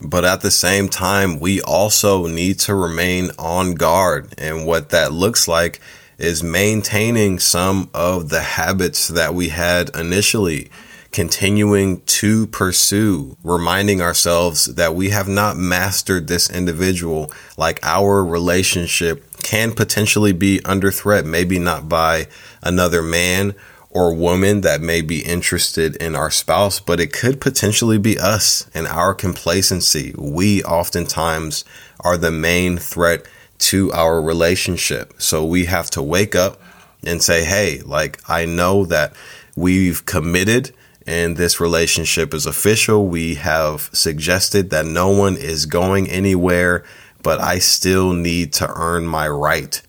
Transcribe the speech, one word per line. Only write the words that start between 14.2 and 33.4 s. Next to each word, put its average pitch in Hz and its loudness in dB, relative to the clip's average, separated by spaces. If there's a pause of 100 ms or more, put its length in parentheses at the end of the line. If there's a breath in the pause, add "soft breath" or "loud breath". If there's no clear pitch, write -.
that 82 0
we 95 0
have 101 -2
not 98 0
mastered 90 -2
this 87 0
individual. 87 -2 (260 loud breath)
Like, 80 0
our 98 2
relationship 87 0 (180)
can 110 -2
potentially 104 2
be 95 2
under 95 0
threat, 98 0
maybe 87 0
not 78 -2
by 80 2 (360 loud breath)
another 87 2
man 90 0 (360 loud breath)
or 87 2
woman 92 2
that 76 0
may 82 0
be 78 -4
interested 85 -2
in 82 -6
our 76 -2
spouse, 98 0
but 87 -2
it 82 -2
could 135 -2
potentially 110 2
be 104 2
us - 0
and 80 -6
our 90 0
complacency. 90 -2
We 90 0
oftentimes 80 -2 (340 loud breath)
are 87 2
the 82 0
main 87 0
threat 85 0 (340 loud breath)